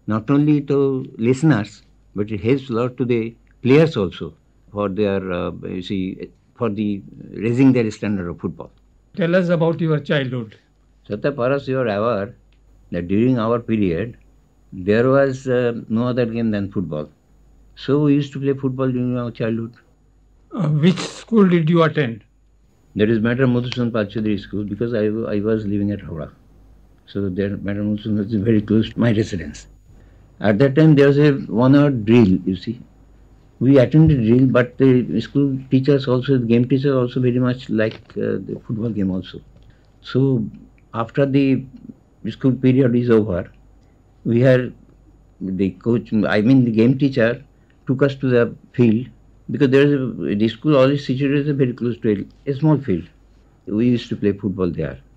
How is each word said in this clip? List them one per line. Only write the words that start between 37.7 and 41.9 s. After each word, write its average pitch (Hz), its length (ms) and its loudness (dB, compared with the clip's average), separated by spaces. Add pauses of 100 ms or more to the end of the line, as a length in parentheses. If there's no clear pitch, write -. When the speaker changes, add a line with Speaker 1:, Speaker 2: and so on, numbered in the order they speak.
Speaker 1:
like, 110 240 -2 (160)
uh, 107 340 -4
the 104 220 -10
football 113 240 -6
game 98 180 -2
also. 92 320 -8 (600)
So 131 440 0 (480)
after 117 320 -2
the 135 400 0 (640)